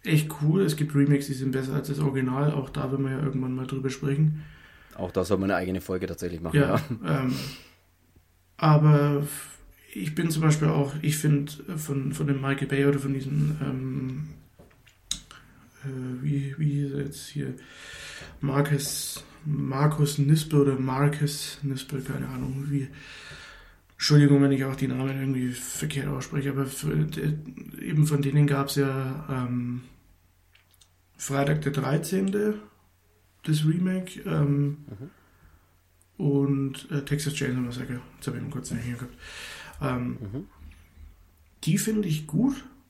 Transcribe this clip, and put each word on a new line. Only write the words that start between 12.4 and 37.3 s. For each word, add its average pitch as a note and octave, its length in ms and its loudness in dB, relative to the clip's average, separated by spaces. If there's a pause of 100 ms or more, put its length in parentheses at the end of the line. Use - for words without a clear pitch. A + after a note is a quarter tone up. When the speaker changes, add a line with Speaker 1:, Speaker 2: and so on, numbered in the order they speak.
Speaker 1:
Michael C#3 260 0
Bay C#3 180 2
oder C#3+ 140 4
von C#3 140 -2
diesem, D3 480 0
ähm, C3 680 -4 (1600)
äh, B2+ 380 -8
wie, C#3 340 -4
wie D3+ 140 0 (120)
hieß C#3 100 -6
er C#3+ 120 -4
jetzt - 220 -12
hier, C#3 260 -8 (880)
Marcus, C#3+ 840 0 (220)
Markus C#3+ 720 2
Nispel D3 440 4
oder C3+ 180 4
Marcus C#3+ 840 0
Nispel, C3+ 380 -4
keine - 280 -6
Ahnung, C3 400 -4
wie, C#3 180 0 (1040)
Entschuldigung, C#3+ 480 8
wenn C#3 100 6
ich C3+ 120 2
auch C3+ 120 -4
die C3+ 120 -2
Namen C3 320 -2
irgendwie C3 320 -2
verkehrt D3 560 -6
ausspreche, C#3 440 -2
aber C3 140 0
für, D3 300 -4
de-, D3+ 380 0 (480)
eben D3+ 240 4
von D3 160 2
denen D3 260 4
gab's C#3 280 0
ja, C3+ 540 0
ähm, B2 520 -2 (1400)
Freitag C#3+ 440 0
der C#3+ 100 -2
dreizehnte, F#3+ 840 0 (880)
das D3+ 220 2
Remake, F#3 600 0
ähm, C#3+ 520 2 (1400)
Speaker 2:
Mhm. F3 80 -2
Speaker 1:
und, C#3 640 0
äh, D3 100 -2
Texas D3 320 -2